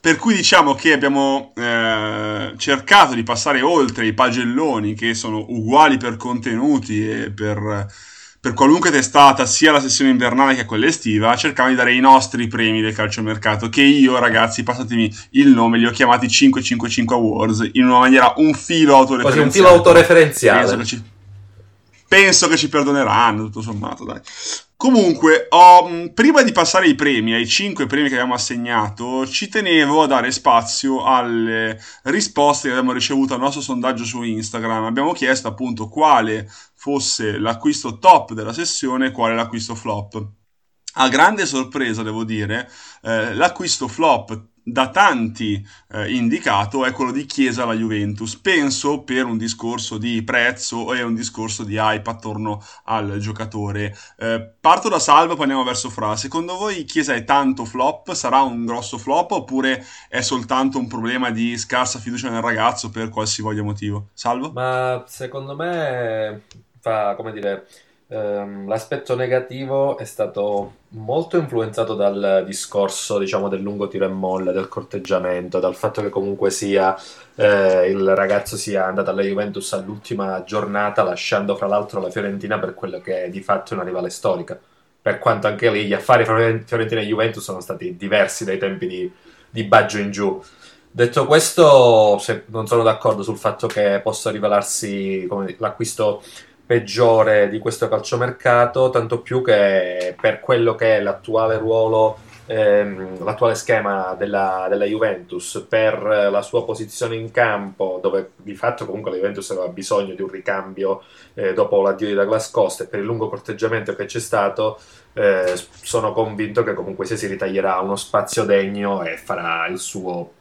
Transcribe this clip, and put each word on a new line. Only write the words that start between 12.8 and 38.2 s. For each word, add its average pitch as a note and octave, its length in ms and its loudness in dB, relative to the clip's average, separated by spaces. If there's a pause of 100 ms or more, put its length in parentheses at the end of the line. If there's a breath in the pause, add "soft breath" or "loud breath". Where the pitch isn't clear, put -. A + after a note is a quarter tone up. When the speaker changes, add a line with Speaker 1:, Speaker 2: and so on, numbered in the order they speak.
Speaker 1:
del G#2+ 140 -2
calciomercato, G#2+ 760 -2
che C#3 140 2
io, C#3 360 6
ragazzi, A#2 440 2
passatemi A#2 500 -2 (200 loud breath)
il C#3 160 8
nome, A#2 280 6
li A#2 100 4
ho A#2 40 2
chiamati B2 380 4
cinque C3+ 340 4
cinque A#2+ 260 -2
cinque A#2 280 0
Awards, A2 560 0
in B2+ 140 4
una B2 120 6
maniera B2+ 380 8
un D#3 180 4
filo D#3 400 4
Speaker 2:
Quasi C3+ 180 8
un B2+ 60 0
Speaker 1:
autoreferenziale. C#3 320 4
Speaker 2:
filo F#3 180 8
autoreferenziale. E3 920 8
Speaker 1:
Penso F#2+ 160 2
che A#2 80 -4
ci... A2+ 180 -8 (1040)
Penso F#3+ 420 6
che D#3+ 80 4
ci D#3 120 0
perdoneranno, A#2+ 760 2
tutto G#2+ 160 -10
sommato, G#2+ 440 -10
dai. - 160 -12 (560 loud breath)
Comunque, G3 760 4
ho, F3+ 380 12
mh, E3+ 260 -8
prima C#4 280 6
di A#3 100 2
passare F3+ 340 2
ai D3 80 6
premi, A#2+ 400 0
ai A#2 140 0
cinque F#3+ 380 -2
premi C#3+ 220 0
che C3 60 -2
abbiamo B2 200 0
assegnato, A#2+ 920 -4
ci G3+ 220 -6
tenevo D#3+ 560 2
a - 20 0
dare B2+ 240 2
spazio B2+ 720 0
alle A2+ 720 0 (280 loud breath)
risposte C#3+ 640 0
che B2 60 -2
abbiamo B2+ 180 0
ricevuto C3+ 420 0
al B2 60 -4
nostro C#3 200 -2
sondaggio B2 440 -4
su A#2+ 180 -8
Instagram. A2+ 640 -4
Abbiamo C3 280 -2
chiesto C3 360 -2
appunto A2 400 -8
quale A2 600 2 (280 loud breath)
fosse C3+ 640 -4
l'acquisto A2+ 580 -4
top - 360 6